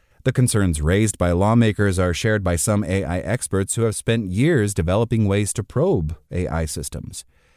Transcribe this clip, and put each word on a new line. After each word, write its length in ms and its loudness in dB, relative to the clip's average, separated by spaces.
The 80 0
concerns 480 2
raised 380 2
by 140 2
lawmakers 640 2
are 160 0
shared 280 -2
by 140 0
some 280 0
A 200 -2
I 140 -4
experts 560 -4
who 80 -2
have 120 0
spent 360 -4
years 420 2
developing 540 0
ways 260 0
to 100 -6
probe 540 -2
A 180 -4
I 160 -2
systems. 640 -10